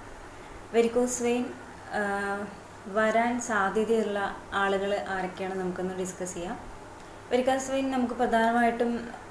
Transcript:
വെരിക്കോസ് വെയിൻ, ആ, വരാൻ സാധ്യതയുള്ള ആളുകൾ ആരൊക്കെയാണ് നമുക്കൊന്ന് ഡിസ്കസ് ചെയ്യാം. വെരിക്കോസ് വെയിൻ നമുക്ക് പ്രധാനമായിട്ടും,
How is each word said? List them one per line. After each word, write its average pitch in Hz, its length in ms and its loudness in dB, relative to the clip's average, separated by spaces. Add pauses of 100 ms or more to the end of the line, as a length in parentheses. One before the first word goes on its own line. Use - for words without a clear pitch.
(720)
വെരിക്കോസ് 233 520 4
വെയിൻ, 240 300 2 (400)
ആ, 202 520 -2 (420)
വരാൻ 220 540 2
സാധ്യതയുള്ള 202 920 2 (180)
ആളുകൾ 196 540 2
ആരൊക്കെയാണ് 185 460 -4
നമുക്കൊന്ന് 185 420 -2
ഡിസ്കസ് 180 380 -4
ചെയ്യാം. 180 440 -8 (540)
വെരിക്കോസ് 262 400 2
വെയിൻ 269 200 0
നമുക്ക് 247 220 2
പ്രധാനമായിട്ടും, 233 960 4 (220)